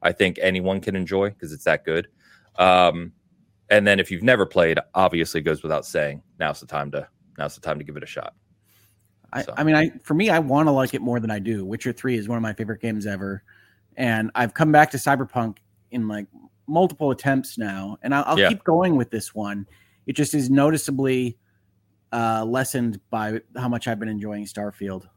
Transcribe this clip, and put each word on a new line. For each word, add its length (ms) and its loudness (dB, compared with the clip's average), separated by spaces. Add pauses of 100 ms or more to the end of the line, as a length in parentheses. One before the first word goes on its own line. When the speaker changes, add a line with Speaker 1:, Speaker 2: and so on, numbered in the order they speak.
Speaker 1:
I 100 2
think 300 0
anyone 380 0
can 160 -4
enjoy 340 0
'cause 220 -14
it's 120 -16
that 200 0
good. 240 -2 (480)
Um, 560 4 (580)
and 160 6
then 140 4
if 100 0
you've 120 -6
never 220 6
played, 340 2 (160)
obviously 460 2
goes 220 -2
without 240 -4
saying, 360 -4 (160)
now's 220 -4
the 60 -20
time 240 -6
to, 180 -8 (300)
now's 160 -8
the 60 -20
time 180 -6
to 60 -12
give 120 -14
it 60 -14
a 40 -16
shot. 280 -12 (1000)
Speaker 2:
I, 100 -6
Speaker 1:
So. 140 -10
Speaker 2:
I 80 -2
mean, 100 4
I, 160 4 (120)
for 120 -2
me, 160 2
I 100 4
wanna 320 2
like 220 0
it 60 -4
more 200 -2
than 100 -4
I 80 -4
do. 260 -4
Witcher 280 -6
three 240 -2
is 120 -4
one 80 -2
of 60 -2
my 100 -4
favorite 280 -8
games 260 -4
ever. 380 -6 (520)
And 380 -2
I've 200 0
come 180 2
back 180 8
to 60 -8
Cyberpunk 640 -2 (340)
in, 160 -4
like, 180 -8 (400)
multiple 440 2
attempts 480 -2
now, 440 -8
and 120 -2
I'll, 120 2
I'll 120 2
Speaker 1:
Yeah. 100 6
Speaker 2:
keep 160 -2
going 320 4
with 140 0
this 240 -6
one. 320 -8 (400)
It 80 -6
just 200 -2
is 140 0
noticeably, 880 2 (760)
uh, 360 0
lessened 540 -2 (100)
by 320 -4 (140)
how 120 -4
much 180 -4
I've 120 -4
been 100 -6
enjoying 380 -8
Starfield. 600 -8 (100)